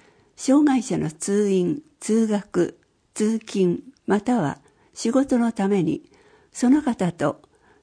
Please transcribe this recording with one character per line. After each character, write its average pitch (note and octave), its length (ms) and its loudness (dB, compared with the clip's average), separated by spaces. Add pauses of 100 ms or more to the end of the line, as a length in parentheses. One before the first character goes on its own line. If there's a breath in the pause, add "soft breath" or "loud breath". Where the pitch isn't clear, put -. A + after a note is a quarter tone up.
(380 soft breath)
障 C#4+ 280 2
害 C4 180 2
者 F3 140 -4
の D#3 140 -4
通 G3+ 380 -2
院、 F3 320 0 (180)
通 A3 280 0
学、 G3 520 -2 (340)
通 G#3+ 260 0
勤、 F3+ 400 0 (280)
ま G3+ 140 0
た B3 160 0
は D3+ 220 -4 (340 soft breath)
仕 - 180 -4
事 C4+ 280 2
の A#3 120 0
た G3 160 -2
め G3 160 2
に、 D3+ 260 -4 (440 soft breath)
そ B3 160 0
の D4 120 4
方 G#3+ 300 -2
と - 300 -4 (420 soft breath)